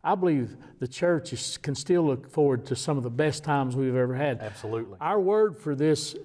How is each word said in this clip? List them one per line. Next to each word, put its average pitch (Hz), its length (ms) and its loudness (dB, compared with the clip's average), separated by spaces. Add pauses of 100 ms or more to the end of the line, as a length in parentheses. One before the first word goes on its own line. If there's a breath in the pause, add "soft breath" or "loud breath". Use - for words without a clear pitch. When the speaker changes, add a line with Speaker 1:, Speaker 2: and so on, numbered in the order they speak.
Speaker 1:
I 185 120 2
believe 151 400 0 (240 loud breath)
the 127 80 -4
church 175 440 0
is, - 260 -8
can 139 180 -6
still 175 260 2
look 135 260 0
forward 139 380 2
to 123 100 -2
some 151 200 -2
of 123 80 -2
the 123 60 -4
best 147 340 0
times 135 320 0
we've 131 180 0
ever 127 220 2
had. 131 240 -2
Speaker 2:
Absolutely. 110 600 -6
Speaker 1:
Our 190 200 0
word 202 360 4
for 143 200 -4
this 151 480 2